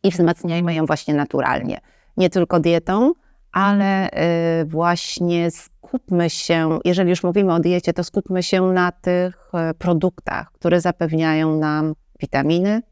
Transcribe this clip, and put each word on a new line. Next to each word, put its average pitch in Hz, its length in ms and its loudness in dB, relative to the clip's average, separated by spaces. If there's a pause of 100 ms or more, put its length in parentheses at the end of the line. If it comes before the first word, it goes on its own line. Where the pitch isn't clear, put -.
I 190 80 4
wzmacniajmy 170 600 0
ją 160 120 0
właśnie 151 280 -2
naturalnie. 139 640 -2 (380)
Nie 180 120 4
tylko 175 300 2
dietą, 190 540 2 (380)
ale, 196 580 2 (520)
y, 160 40 -2
właśnie 170 880 -2
skupmy - 800 -4
się, 160 560 -2
jeżeli 180 240 2
już 175 140 0
mówimy 185 300 2
o 170 60 2
diecie, 175 340 0
to 175 100 -4
skupmy 185 400 -4
się 185 240 0
na 180 240 2
tych, 180 600 -4
e, 165 200 -2
produktach, 175 760 -2
które 175 300 0
zapewniają 160 760 0
nam 156 380 -2 (260)
witaminy 175 640 0 (100)